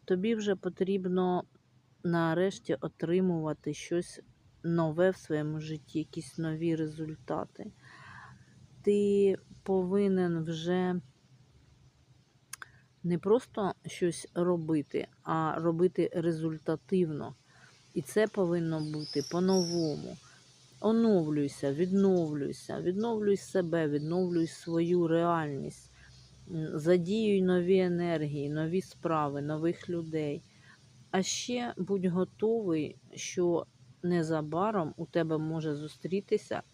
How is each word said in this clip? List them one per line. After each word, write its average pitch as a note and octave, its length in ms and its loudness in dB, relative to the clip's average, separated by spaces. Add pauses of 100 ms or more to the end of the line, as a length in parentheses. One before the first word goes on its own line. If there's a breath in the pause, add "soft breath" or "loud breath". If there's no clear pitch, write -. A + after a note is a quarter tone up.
Тобі F#3+ 300 2
вже G#3 220 0
потрібно F3+ 880 0 (600)
нарешті E3+ 720 2
отримувати D#3+ 1000 0
щось - 460 -4 (420)
нове E3+ 480 4
в F#3 60 -6
своєму D3+ 440 -2
житті, D#3 380 -8
якісь - 400 -8
нові D#3+ 380 -2
результати. D#3 960 -6 (1080 loud breath)
Ти G3+ 540 4 (260)
повинен F#3 840 2
вже F3+ 560 0 (2000 loud breath)
не F3 160 0
просто G#3 540 0 (140)
щось - 480 -4
робити, E3 720 0 (160)
а D#3+ 360 0
робити E3+ 560 2
результативно. D#3+ 1200 -2 (600 loud breath)
І F3 80 -4
це G#3+ 240 2
повинно E3+ 540 0
бути D3+ 500 -4
по-новому. E3+ 840 0 (680 loud breath)
Оновлюйся, D#3+ 880 2
відновлюйся, D#3+ 1080 0
відновлюй G#3 560 0
себе, E3+ 520 0
відновлюй E3 580 0
свою E3+ 600 0
реальність. D#3+ 840 0 (600 loud breath)
М, D#3 280 -4
задіюй F#3 640 2
нові F3+ 360 4
енергії, E3 720 0
нові D#3+ 320 -2
справи, D3+ 600 -2
нових D#3 480 -4
людей. D#3+ 520 -4 (680 loud breath)
А F#3+ 120 2
ще A#3+ 540 -4
будь F#3+ 280 -2
готовий, F#3 920 0 (180)
що - 520 0 (360)
незабаром E3 920 0
у E3 100 -8
тебе D#3+ 320 0
може D#3 360 -2
зустрітися D#3+ 880 -4 (120)